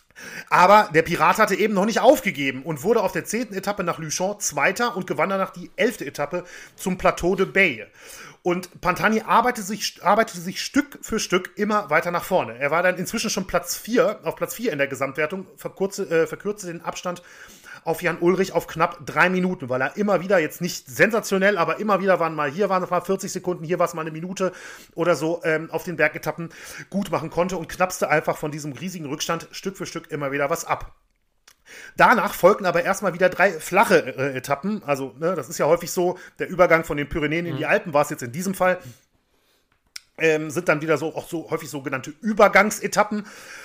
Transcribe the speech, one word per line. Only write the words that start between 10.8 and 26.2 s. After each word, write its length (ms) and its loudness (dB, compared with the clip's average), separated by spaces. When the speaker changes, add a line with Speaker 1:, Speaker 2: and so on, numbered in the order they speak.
Speaker 1:
für 180 -4
Stück 380 0
immer 320 0
weiter 220 2
nach 120 -2
vorne. 340 0
Er 140 -2
war 120 2
dann 140 2
inzwischen 320 -4
schon 180 -4
Platz 280 -2
vier, 480 0
auf 120 -4
Platz 200 -6
vier 160 -4
in 80 -4
der 80 2
Gesamtwertung, 580 -4
verkürze-, 520 -6
äh, 180 2
verkürzte 400 -8
den 140 -10
Abstand 400 -8
auf 200 -2
Jan 160 0
Ulrich 320 2
auf 160 -2
knapp 400 -2
drei 220 4
Minuten, 400 0
weil 120 0
er 160 -2
immer 240 2
wieder, 160 2
jetzt 240 0
nicht 260 -6
sensationell, 680 2
aber 220 0
immer 200 2
wieder 200 4
waren 160 -2
mal, 140 0
hier 200 0
waren 140 0
es 80 -8
mal 100 0
vierzig 300 -4
Sekunden, 320 -6
hier 160 -2
war 80 4
es 80 -12
mal 60 -6
eine 100 -8
Minute 400 -4
oder 220 2
so, 280 -2
ähm, 280 -2
auf 120 -4
den 120 -8
Bergetappen 540 -2